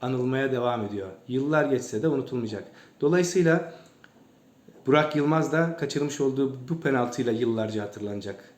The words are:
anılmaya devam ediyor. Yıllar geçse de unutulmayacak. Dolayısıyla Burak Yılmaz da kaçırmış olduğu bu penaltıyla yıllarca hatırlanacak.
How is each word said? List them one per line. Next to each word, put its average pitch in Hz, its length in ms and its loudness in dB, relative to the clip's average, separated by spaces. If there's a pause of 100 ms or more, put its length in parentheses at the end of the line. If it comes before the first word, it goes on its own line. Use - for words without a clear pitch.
anılmaya 131 500 0
devam 120 340 0
ediyor. 101 220 -6 (200)
Yıllar 143 380 2
geçse 120 380 -2
de 160 40 2
unutulmayacak. 123 560 -2 (380)
Dolayısıyla 170 720 4 (1120)
Burak 151 300 4
Yılmaz 147 360 2
da 165 280 2
kaçırmış 143 420 -2
olduğu 131 480 0
bu 165 120 -4
penaltıyla 123 500 0
yıllarca 110 520 0
hatırlanacak. 101 760 -10